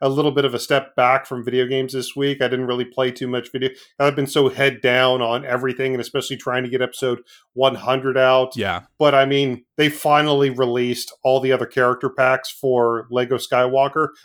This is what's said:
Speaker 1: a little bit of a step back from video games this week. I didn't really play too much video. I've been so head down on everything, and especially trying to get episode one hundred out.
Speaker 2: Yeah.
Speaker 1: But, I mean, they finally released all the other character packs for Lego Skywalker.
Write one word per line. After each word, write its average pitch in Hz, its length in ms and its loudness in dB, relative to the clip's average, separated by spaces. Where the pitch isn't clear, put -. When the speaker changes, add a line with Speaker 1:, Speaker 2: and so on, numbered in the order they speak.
Speaker 1:
a 139 80 2
little 143 220 0
bit 143 120 2
of 127 100 -2
a 117 60 -6
step - 380 -2
back 131 280 4
from 123 200 -10
video 127 200 0
games 131 280 -4
this 127 200 -8
week. 139 280 -2
I 123 80 2
didn't 127 180 -2
really 123 160 -2
play 127 260 -2
too 123 200 -8
much 123 240 -6
video. 131 160 -4
I've 143 200 0
been 139 100 -2
so 135 220 2
head 135 320 0
down 127 400 2
on 117 240 -2
everything, 127 480 -2
and 123 80 -4
especially 135 340 -6
trying 127 280 -4
to 123 60 -8
get 123 120 -2
episode 123 400 -4
one 127 220 2
hundred 131 420 -2
out. 131 400 4
Speaker 2:
Yeah. 95 240 -4
Speaker 1:
But, 147 160 4
I 135 100 6
mean, 139 380 -2
they 151 100 2
finally 147 640 2
released 123 640 -2
all 131 160 2
the 131 140 2
other 120 120 0
character 123 440 0
packs 131 420 0
for 117 580 0
Lego 123 280 -2
Skywalker. 135 720 0